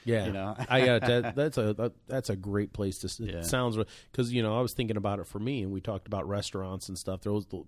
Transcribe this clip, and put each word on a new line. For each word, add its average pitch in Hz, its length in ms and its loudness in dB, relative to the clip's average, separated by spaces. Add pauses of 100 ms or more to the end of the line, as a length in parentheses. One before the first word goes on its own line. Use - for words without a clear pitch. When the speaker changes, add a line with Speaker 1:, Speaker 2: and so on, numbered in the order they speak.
Speaker 1:
Yeah. 113 220 2
Speaker 2:
You 95 60 0
know? 98 300 -4
<laughs> 120 60 -6
Speaker 1:
I, 127 200 6
uh, 120 100 8
that, 120 380 2
that's 143 220 2
a, 107 160 4
that, 110 180 -2 (160)
that's 127 200 -2
a 104 60 0
great 101 380 0
place 98 260 -2
to - 80 -6
s-, - 140 -6
it 107 100 -4
Speaker 2:
Yeah. 85 120 -6
Speaker 1:
sounds 120 360 2
re-, 107 60 2 (280)
'cause, 120 200 0
you 123 100 2
know, 110 160 2
I 127 40 4
was 120 100 0
thinking 113 240 0
about 101 240 -2
it - 80 -8
for 104 100 -8
me, 120 240 -2
and 95 100 -2
we 95 80 -4
talked 98 280 -6
about 98 180 -2
restaurants 95 640 -4
and 92 100 -8
stuff. 92 220 -4
That 104 120 -2
was 104 140 0
the 90 220 -8